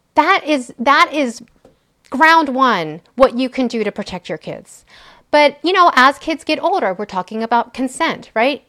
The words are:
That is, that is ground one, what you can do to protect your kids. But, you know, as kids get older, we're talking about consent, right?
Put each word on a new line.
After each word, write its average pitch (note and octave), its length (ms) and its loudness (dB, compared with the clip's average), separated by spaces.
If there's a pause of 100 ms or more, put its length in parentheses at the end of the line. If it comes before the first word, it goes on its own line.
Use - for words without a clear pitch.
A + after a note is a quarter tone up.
(160)
That E4+ 300 2
is, C#4 340 -4
that D4 340 2
is C4+ 300 -4 (640)
ground D#4+ 400 2
one, G3+ 520 -2 (140)
what A#3+ 220 4
you B3+ 120 -2
can B3+ 180 -2
do A3+ 160 -4
to G3+ 80 -4
protect - 380 -12
your E3 100 -8
kids. - 460 -16 (440)
But, D4 320 2
you F4 120 -2
know, F4+ 200 4
as C4 240 4
kids - 280 -8
get D#4 180 -2
older, D#4+ 300 -2
we're G#3 120 -8
talking G#3+ 380 -8
about A#3 300 -2
consent, C4 600 -6
right? B3 360 -2